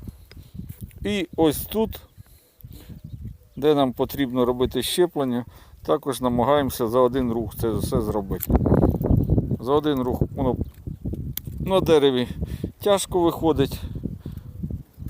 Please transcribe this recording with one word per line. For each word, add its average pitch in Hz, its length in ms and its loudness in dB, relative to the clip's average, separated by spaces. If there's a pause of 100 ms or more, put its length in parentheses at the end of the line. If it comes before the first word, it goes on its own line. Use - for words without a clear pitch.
(1000)
І 196 340 -2
ось 156 300 2
тут, - 360 -2 (1500)
де 143 200 4
нам 135 180 2
потрібно 127 520 0
робити 123 380 0
щеплення, 135 640 0 (400)
також 139 360 0
намагаємося 123 680 2
за 120 120 4
один 123 320 4
рух 113 240 -4
це 117 140 0
все 104 320 0
зробити. 98 520 -2 (1040)
За 123 140 0
один 147 260 2
рух 123 220 -2 (140)
воно 131 200 0 (1040)
на 185 220 2
дереві 139 460 4 (560)
тяжко 190 380 2
виходить, 156 600 0 (1300)